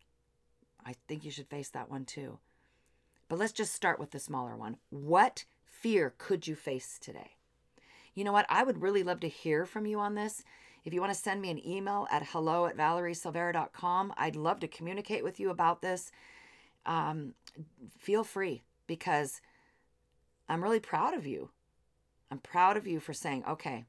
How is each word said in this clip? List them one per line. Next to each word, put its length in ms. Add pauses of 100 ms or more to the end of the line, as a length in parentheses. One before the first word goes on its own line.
(840)
I 100 (120)
think 180
you 60
should 180
face 220
that 200
one 140
too. 340 (920)
But 100
let's 140
just 220
start 240
with 120
the 80
smaller 380
one. 220 (120)
What 540 (180)
fear 540
could 300
you 80
face 440
today? 340 (840)
You 100
know 80
what? 160
I 160
would 180
really 200
love 180
to 80
hear 380
from 200
you 140
on 140
this. 280 (420)
If 100
you 60
wanna 140
send 280
me 80
an 160
email 440
at 180
hello 380
at 100
valeriesilvera 760
dot 200
com, 440
I'd 200
love 240
to 80
communicate 540
with 160
you 120
about 320
this. 280 (760)
Um, 480 (640)
feel 260
free, 380 (240)
because 560 (1080)
I'm 140
really 180
proud 320
of 140
you. 240 (800)
I'm 80
proud 380
of 100
you 140
for 120
saying, 340
"Okay, 420